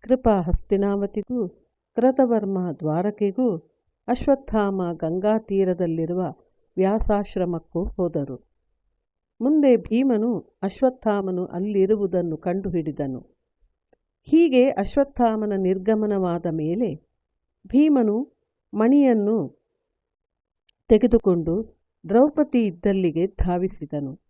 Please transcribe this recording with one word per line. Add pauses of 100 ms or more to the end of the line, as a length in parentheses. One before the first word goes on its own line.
ಕೃಪ (140)
ಹಸ್ತಿನಾವತಿಗೂ, (480)
ಕೃತವರ್ಮ
ದ್ವಾರಕೆಗೂ, (500)
ಅಶ್ವತ್ಥಾಮ (120)
ಗಂಗಾ
ತೀರದಲ್ಲಿರುವ (420)
ವ್ಯಾಸಾಶ್ರಮಕ್ಕೂ
ಹೋದರು. (920)
ಮುಂದೆ
ಭೀಮನು
ಅಶ್ವತ್ಥಾಮನು
ಅಲ್ಲಿರುವುದನ್ನು
ಕಂಡುಹಿಡಿದನು. (1000)
ಹೀಗೆ
ಅಶ್ವತ್ಥಾಮನ
ನಿರ್ಗಮನವಾದ
ಮೇಲೆ (720)
ಭೀಮನು (420)
ಮಣಿಯನ್ನು (1200)
ತೆಗೆದುಕೊಂಡು (340)
ದ್ರೌಪದಿ
ಇದ್ದಲ್ಲಿಗೆ
ಧಾವಿಸಿದನು. (140)